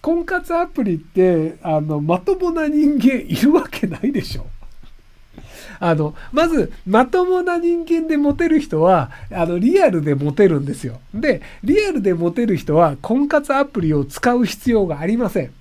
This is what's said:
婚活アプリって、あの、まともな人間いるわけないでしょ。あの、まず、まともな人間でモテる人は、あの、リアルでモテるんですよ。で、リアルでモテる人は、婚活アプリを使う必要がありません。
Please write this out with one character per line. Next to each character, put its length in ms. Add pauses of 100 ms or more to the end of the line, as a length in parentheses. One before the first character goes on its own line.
婚 240
活 300
ア 100
プ 180
リ 120
っ 20
て、 640
あ 180
の、 220
ま 180
と 160
も 160
な 160
人 320
間 200
い 160
る 180
わ 160
け 160
な 180
い 80
で 120
し 160
ょ。 80 (1300)
あ 160
の、 200 (160)
ま 160
ず、 240 (140)
ま 200
と 200
も 160
な 160
人 280
間 220
で 80
モ 180
テ 140
る 120
人 220
は、 300 (200)
あ 140
の、 140
リ 220
ア 80
ル 120
で 140
モ 160
テ 160
る 120
ん 60
で 80
す 120
よ。 160 (120)
で、 280 (220)
リ 220
ア 60
ル 100
で 120
モ 180
テ 140
る 100
人 200
は、 260
婚 260
活 260
ア 120
プ 160
リ 120
を 120
使 280
う 120
必 260
要 160
が 120
あ 60
り 120
ま 120
せ 140
ん。 180